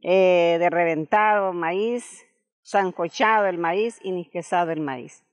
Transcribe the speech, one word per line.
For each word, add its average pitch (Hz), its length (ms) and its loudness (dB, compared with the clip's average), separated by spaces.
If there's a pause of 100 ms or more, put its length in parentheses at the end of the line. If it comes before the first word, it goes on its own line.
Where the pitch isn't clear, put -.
Eh, 180 560 4
de 175 120 2
reventado, 185 800 0
maíz, 190 760 -4 (360)
sancochado 202 840 0
el 180 120 -2
maíz 190 440 -2
y 190 100 -8
nisquezado 175 580 -4
el 160 100 -4
maíz. 135 520 -10